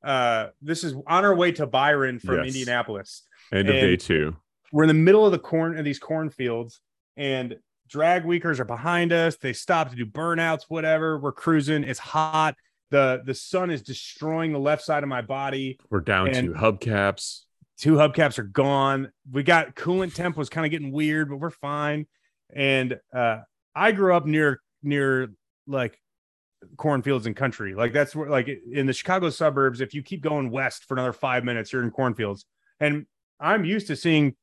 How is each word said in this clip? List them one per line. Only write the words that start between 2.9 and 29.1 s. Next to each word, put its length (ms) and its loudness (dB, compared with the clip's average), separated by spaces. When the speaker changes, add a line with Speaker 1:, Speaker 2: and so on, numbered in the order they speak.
Speaker 2:
End 180 2
of 60 6
Speaker 1:
And 60 4
Speaker 2:
day 140 6
two. 400 0
Speaker 1:
we're 120 4
in 40 8
the 60 6
middle 320 8
of 60 6
the 80 0
corn, 380 -4
of 80 -6
these 140 -4
cornfields, 840 -6
and 400 -4
drag 380 2
weekers 340 0
are 60 -2
behind 460 0
us. 260 2
They 160 -6
stop 360 0
to 60 -14
do 100 -4
burnouts, 640 -2
whatever. 520 0
We're 120 -4
cruising. 520 0
It's 160 -6
hot. 560 0
The, 340 4
the 80 -4
sun 380 -4
is 100 -6
destroying 720 -6
the 60 -4
left 240 0
side 200 -2
of 60 -6
my 120 -4
body. 560 -6
Speaker 2:
We're 120 2
down 280 2
Speaker 1:
And 260 -2
Speaker 2:
to 40 -10
hubcaps. 840 0
Speaker 1:
Two 160 4
hubcaps 420 4
are 60 -6
gone. 680 0
We 100 -4
got 320 4
coolant 400 -4
temp 220 -4
was 140 -6
kinda 180 -4
getting 240 -6
weird, 380 0
but 80 -10
we're 120 -6
fine. 580 -6
And, 460 0
uh, 260 0
I 200 2
grew 200 4
up 120 2
near, 360 2
near, 460 0
like, 320 -4
cornfields 500 0
and 100 -4
country. 400 -4
Like, 180 -2
that's 200 0
where, 160 -8
like, 200 0
in 360 -4
the 80 0
Chicago 360 -2